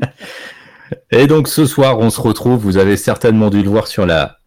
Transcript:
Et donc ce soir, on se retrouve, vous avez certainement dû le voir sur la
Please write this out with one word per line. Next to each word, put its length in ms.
Et 160
donc 220
ce 180
soir, 320
on 120
se 100
retrouve, 380
vous 180
avez 200
certainement 540
dû 120
le 60
voir 200
sur 180
la 400